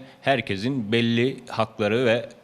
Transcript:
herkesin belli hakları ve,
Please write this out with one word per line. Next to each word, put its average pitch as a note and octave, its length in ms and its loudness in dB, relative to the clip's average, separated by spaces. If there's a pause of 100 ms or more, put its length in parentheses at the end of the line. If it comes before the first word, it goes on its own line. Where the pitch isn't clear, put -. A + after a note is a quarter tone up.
(220)
herkesin A#2 720 -2
belli A#2 460 2 (100)
hakları A2 580 0
ve, A2+ 240 2 (140)